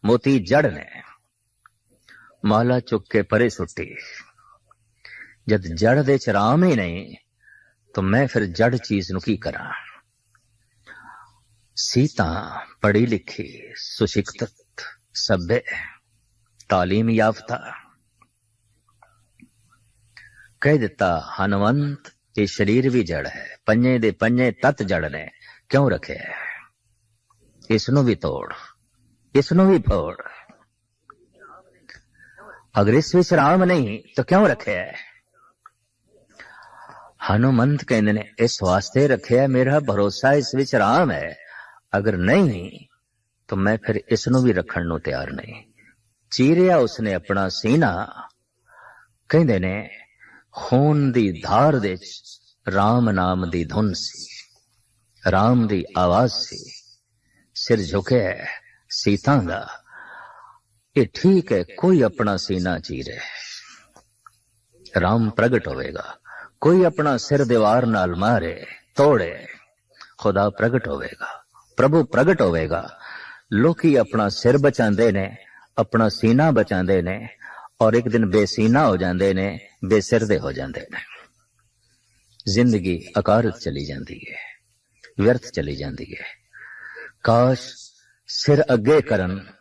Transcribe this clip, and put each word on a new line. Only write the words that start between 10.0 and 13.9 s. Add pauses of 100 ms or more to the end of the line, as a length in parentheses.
سیتا (220)
پڑھی
لکھی،
سشکت، (760)